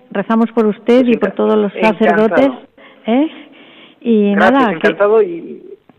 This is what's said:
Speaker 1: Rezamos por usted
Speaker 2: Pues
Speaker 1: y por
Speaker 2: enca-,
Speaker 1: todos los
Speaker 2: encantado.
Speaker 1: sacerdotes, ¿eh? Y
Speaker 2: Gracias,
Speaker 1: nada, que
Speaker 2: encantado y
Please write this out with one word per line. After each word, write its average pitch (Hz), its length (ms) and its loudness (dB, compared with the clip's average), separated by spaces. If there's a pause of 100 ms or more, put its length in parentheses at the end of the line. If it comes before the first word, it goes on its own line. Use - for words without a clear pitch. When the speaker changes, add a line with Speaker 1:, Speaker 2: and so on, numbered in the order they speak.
(120)
Speaker 1:
Rezamos 226 400 -2
por 220 140 0
usted 240 400 0
Speaker 2:
Pues 240 100 2
Speaker 1:
y - 20 0
por 196 120 -2
Speaker 2:
enca-, 196 60 -12
Speaker 1:
todos 214 220 0
los 208 180 -2
Speaker 2:
encantado. 214 520 0
Speaker 1:
sacerdotes, 240 220 2 (580)
¿eh? 262 240 0 (720)
Y 208 320 0
Speaker 2:
Gracias, 202 180 2
Speaker 1:
nada, 262 200 2
que 170 40 -6
Speaker 2:
encantado 208 480 0
y 165 400 -12 (360)